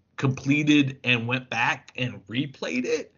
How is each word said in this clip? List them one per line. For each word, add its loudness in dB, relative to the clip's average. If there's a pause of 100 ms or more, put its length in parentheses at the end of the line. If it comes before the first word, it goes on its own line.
(160)
completed 2
and 0
went -4
back -2
and -6
replayed -4
it, -4